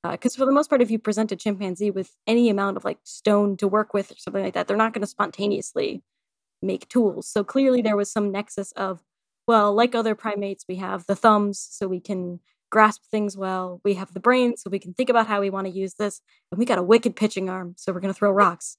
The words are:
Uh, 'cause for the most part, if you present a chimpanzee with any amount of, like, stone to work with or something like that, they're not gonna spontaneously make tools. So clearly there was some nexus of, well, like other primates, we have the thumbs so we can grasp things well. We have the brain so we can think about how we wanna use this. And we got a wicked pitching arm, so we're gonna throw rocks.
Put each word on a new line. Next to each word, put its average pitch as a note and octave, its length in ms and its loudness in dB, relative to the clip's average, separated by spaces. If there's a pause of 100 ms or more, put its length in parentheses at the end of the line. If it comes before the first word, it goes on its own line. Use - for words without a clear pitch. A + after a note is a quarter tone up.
Uh, E3+ 140 -6
'cause - 180 -2
for C4 100 0
the C4+ 60 2
most D4 180 2
part, C4+ 120 2
if A3 100 0
you A3 80 -2
present G#3+ 320 -2
a G3 60 -4
chimpanzee G3 540 -4
with F#3+ 260 -8 (100)
any A#3 220 4
amount G3 280 0
of, - 80 -10
like, - 180 -6
stone G#3 540 2
to G3+ 120 -2
work G#3 240 0
with G3+ 180 -2
or - 60 -20
something G3+ 260 -6
like F#3 100 -6
that, F3+ 140 -2
they're G3+ 100 0
not A3 160 0
gonna G#3 140 -4
spontaneously - 960 -4 (580)
make F#3+ 280 -6
tools. A3 380 0
So G#3 160 -2
clearly B3+ 380 2
there G#3+ 160 0
was G3+ 140 -2
some G#3 200 -2
nexus G3 420 -6
of, F#3+ 300 -6 (440)
well, G#3 260 6
like A#3+ 220 4
other A3 200 0
primates, G3+ 540 -8
we F#3 80 -6
have F#3+ 300 -6
the G3 80 2
thumbs G#3 440 4
so - 280 -8
we F#3 140 -4
can F3+ 400 -8 (300)
grasp G#3+ 340 4
things G#3 320 -4
well. F#3 480 -6
We G3+ 100 2
have F#3 180 -10
the F#3 80 -10
brain B3 360 4
so - 120 -12
we F#3+ 100 -4
can F3+ 140 -12
think B3+ 160 0
about A3+ 180 4
how G3+ 140 0
we G3 100 0
wanna F#3+ 180 -4
use F#3+ 260 -6
this. G#3 260 -4 (300)
And F3+ 80 -4
we A#3+ 60 2
got A3 140 2
a F3+ 40 0
wicked A3 320 4
pitching G3 340 -2
arm, F3+ 280 -8
so - 160 -6
we're F3 80 -6
gonna F#3+ 120 -2
throw G3+ 180 2
rocks. F#3+ 480 2